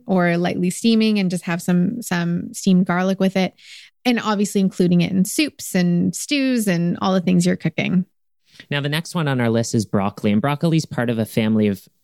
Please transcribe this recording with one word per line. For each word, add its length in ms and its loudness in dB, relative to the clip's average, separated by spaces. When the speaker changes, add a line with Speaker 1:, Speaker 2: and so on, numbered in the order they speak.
Speaker 1:
or 320 2
lightly 320 0
steaming 480 2
and 140 0
just 120 -4
have 160 -4
some, 440 0
some 500 -4
steamed 320 2
garlic 340 0
with 160 0
it. 200 -2
And 140 2
obviously 420 0
including 400 2
it 100 0
in 140 2
soups 480 -4
and 420 0
stews 520 -2
and 340 0
all 120 0
the 80 2
things 260 2
you're 80 0
cooking. 500 -2
Speaker 2:
Now, 120 -2
the 80 -2
next 260 -4
one 120 -2
on 140 0
our 80 2
list 240 0
is 120 0
broccoli. 460 -2
And 100 2
broccoli 360 0
is 80 0
part 240 -4
of 80 0
a 80 0
family 420 0
of 200 -4